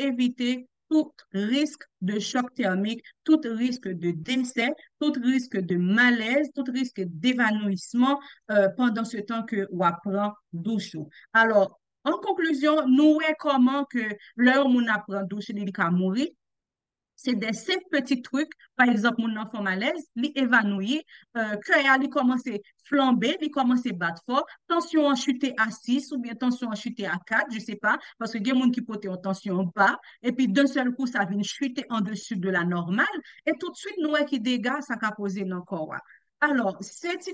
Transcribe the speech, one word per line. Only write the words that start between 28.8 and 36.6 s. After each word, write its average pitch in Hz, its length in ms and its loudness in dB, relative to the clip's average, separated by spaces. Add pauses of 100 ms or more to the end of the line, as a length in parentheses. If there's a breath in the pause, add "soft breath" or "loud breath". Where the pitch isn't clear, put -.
pote 202 240 -8
yon 180 140 -8
tansyon 190 500 -2
ba, 214 200 4 (260 loud breath)
epi 247 320 0
den 277 180 6
sèl 254 220 -2
kou, 254 180 -4
sa 214 160 -2
vin 202 160 -2
chite 254 480 -6
an 220 160 -2
desu 202 300 -8
de 190 180 -2
la 175 140 2
nòmal, 180 560 -2 (240 loud breath)
e 320 100 2
tout - 220 -10
swit 403 240 -10
nou 302 160 2
wè 285 80 2
ki 254 160 -2
dega 247 400 0
sa 233 160 -6
ka 214 160 -4
koze 196 320 -4
nan 180 180 -6
kò 170 220 -6
w 135 80 -10
la. - 80 -12 (400 soft breath)
Alò, 247 380 2